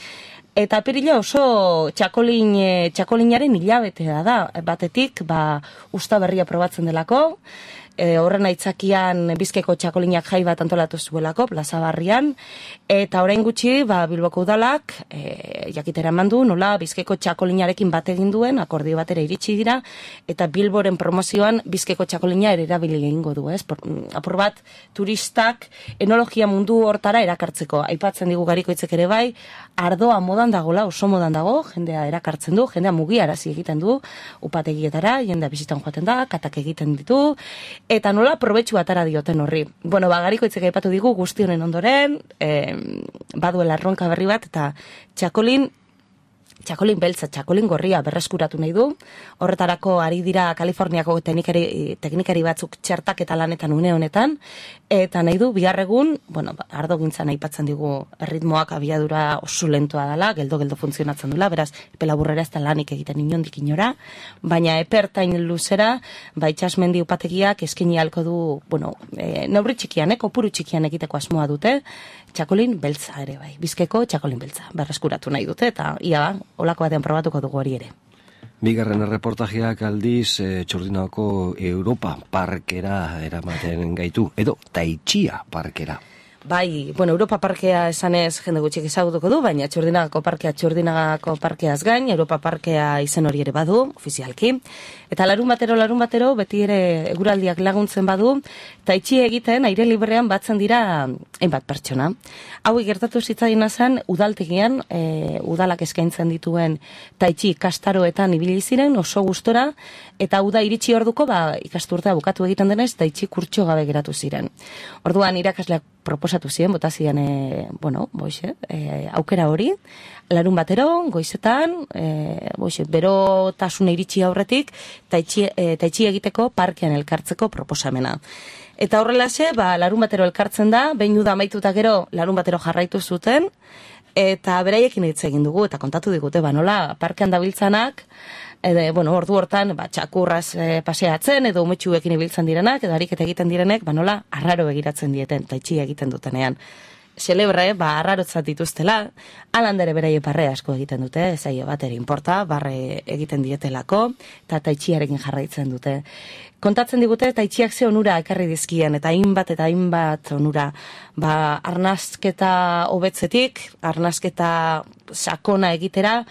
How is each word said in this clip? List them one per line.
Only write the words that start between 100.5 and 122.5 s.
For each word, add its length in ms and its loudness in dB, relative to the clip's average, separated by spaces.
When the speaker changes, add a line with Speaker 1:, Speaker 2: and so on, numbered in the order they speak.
Speaker 1:
dira 160 4
hainbat 260 0
pertsona. 460 -2
Hau 160 4
gertatu 420 -2
zitzaiena 480 2
zen 380 2
udaltegian, 840 0
eh, 540 -2
udalak 400 0
eskaintzen 480 0
dituen 480 0
taitxi 380 2
ikastaroetan 840 2
ibili 220 0
ziren, 420 2
oso 240 0
gustora, 460 2
eta 240 2
uda 200 2
iritsi 320 2
orduko, 320 2
ba, 320 2
ikasturtea 560 -2
bukatu 320 0
egiten 240 2
denez, 240 2
taitxi 320 -2
kurtso 400 0
gabe 200 2
geratu 280 -2
ziren. 360 -4
Orduan 380 4
irakasleak 400 0
proposatu 420 -2
ziren, 240 2
bota 180 -2
ziren, 280 0
eh, 500 -2
bueno, 320 -2
boixe, 420 -8
eh, 440 -6
aukera 380 2
hori, 220 0
larun 240 4
batero, 320 2
goizetan, 640 0
eh, 640 -4